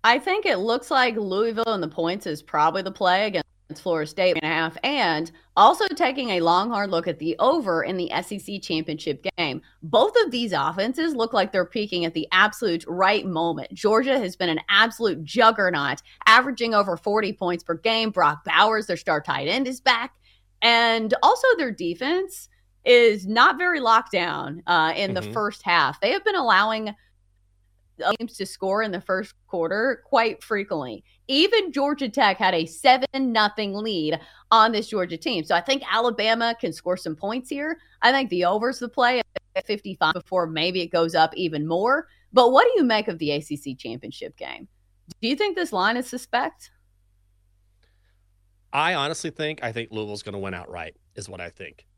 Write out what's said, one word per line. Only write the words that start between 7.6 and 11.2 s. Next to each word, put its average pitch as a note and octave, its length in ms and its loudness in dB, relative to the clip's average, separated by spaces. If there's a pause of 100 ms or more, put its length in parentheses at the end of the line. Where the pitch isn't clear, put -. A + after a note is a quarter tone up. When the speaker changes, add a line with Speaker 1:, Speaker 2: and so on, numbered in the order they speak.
Speaker 1:
in F#3 100 -4
the F3+ 160 -6
S F3+ 220 -4
E G3+ 40 -8
C G3 220 -10
championship D#3 680 -6 (120)
game. D3 240 -4 (200)
Both A#3 320 2 (120)
of D4 40 -6
these A#3 220 -4
offenses G3 640 -2
look A3+ 160 -2